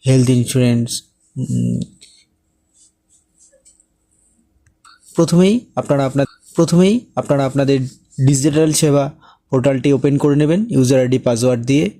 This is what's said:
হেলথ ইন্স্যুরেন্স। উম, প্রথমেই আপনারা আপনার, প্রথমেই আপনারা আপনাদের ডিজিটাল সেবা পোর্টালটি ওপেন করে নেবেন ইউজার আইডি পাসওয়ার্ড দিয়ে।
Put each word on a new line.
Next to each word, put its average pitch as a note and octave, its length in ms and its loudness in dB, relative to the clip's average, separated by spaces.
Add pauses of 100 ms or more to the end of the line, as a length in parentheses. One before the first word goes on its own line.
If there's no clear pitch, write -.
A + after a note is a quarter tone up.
হেলথ C3 240 2
ইন্স্যুরেন্স। A#2+ 720 0 (340)
উম, A#2+ 440 -4 (3250)
প্রথমেই F#3 520 2 (100)
আপনারা C#3 300 -2
আপনার, C3 200 -2 (280)
প্রথমেই F#3 520 2 (100)
আপনারা C#3 300 -2
আপনাদের C3+ 340 0 (460)
ডিজিটাল D3 460 2
সেবা C#3+ 400 0 (380)
পোর্টালটি C3+ 420 0
ওপেন C#3 260 0
করে C#3+ 180 2
নেবেন E3 340 0
ইউজার C3 300 2
আইডি B2+ 180 0
পাসওয়ার্ড A#2+ 460 -2
দিয়ে। D3 360 0